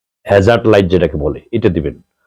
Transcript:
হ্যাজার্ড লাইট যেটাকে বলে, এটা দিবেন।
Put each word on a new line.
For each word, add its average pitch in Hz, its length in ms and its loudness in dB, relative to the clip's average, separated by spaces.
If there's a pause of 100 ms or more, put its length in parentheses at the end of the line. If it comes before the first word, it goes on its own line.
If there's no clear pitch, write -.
(260)
হ্যাজার্ড 110 420 2
লাইট 101 200 4
যেটাকে 85 300 0
বলে, 73 220 -6 (120)
এটা 110 180 -2
দিবেন। 73 260 -4 (320)